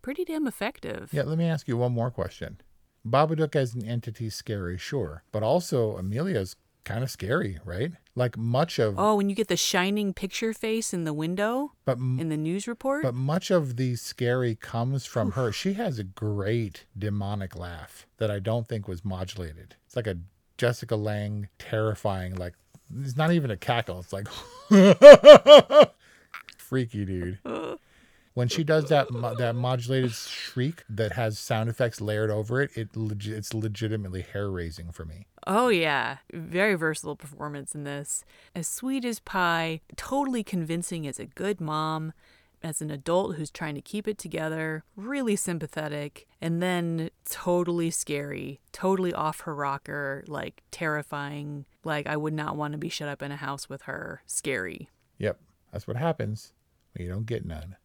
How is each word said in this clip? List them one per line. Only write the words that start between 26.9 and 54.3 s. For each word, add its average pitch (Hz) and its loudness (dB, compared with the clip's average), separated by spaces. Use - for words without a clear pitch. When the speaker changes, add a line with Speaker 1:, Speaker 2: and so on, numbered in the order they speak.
Speaker 2:
dude. 92 -6
Speaker 1:
<laughs> - -10
Speaker 2:
When 123 -2
she 165 -2
does 156 0
that 147 4
mo-, 117 -6
that 117 -2
modulated 127 -2
shriek - -8
that 107 -4
has 110 -4
sound 113 -4
effects 117 -4
layered 107 -2
over 110 -2
it, 143 -2
it 113 -8
legi-, 107 -6
it's 107 -10
legitimately 107 -6
hair-raising 85 -8
for 82 -14
me. 82 -16
Speaker 1:
Oh, 233 0
yeah. 143 -2
Very 185 -2
versatile 156 -6
performance 147 -14
in 147 -10
this. 143 -8
As 170 -8
sweet 262 -6
as 233 -6
pie, 165 -2
totally 262 -4
convincing 165 -6
as 131 -12
a - -12
good 196 -6
mom, 156 -6
as 160 -8
an 151 -8
adult 170 -2
who's 151 -8
trying 156 -10
to 143 -10
keep - -8
it 214 -6
together, 160 -8
really 233 -4
sympathetic, 151 -8
and 165 -4
then 170 -4
totally 175 -2
scary, 143 -8
totally 185 -2
off 156 -4
her 156 -10
rocker, 139 -8
like, - -12
terrifying. 147 -8
Like, 151 -6
I 151 -6
would 156 -4
not 151 -6
wanna 151 -6
be 147 -8
shut 151 -8
up 143 -10
in 143 -10
a 143 -10
house 139 -10
with 135 -14
her. - -12
Scary. 92 -6